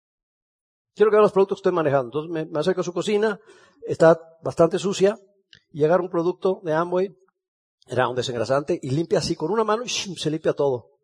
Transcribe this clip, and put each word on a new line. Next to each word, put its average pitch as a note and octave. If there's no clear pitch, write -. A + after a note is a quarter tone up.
Quiero G#3
que G3+
vean G#3+
los G3
productos G3
que -
estoy F#3
manejando". C#3
Entonces D3+
me, D#3+
me D3+
acerco F3+
a -
su E3+
cocina, G3+
está E3
bastante E3
sucia, F#3+
y C#3+
agarra F3
un F#3
producto F#3
de D#3
Amway, F3+
era B2
un B2
desengrasante, C3
y C3
limpia E3
así -
con D#3
una A3
mano A3
y G#3+
¡shum! -
Se -
limpia D#3
todo. C3+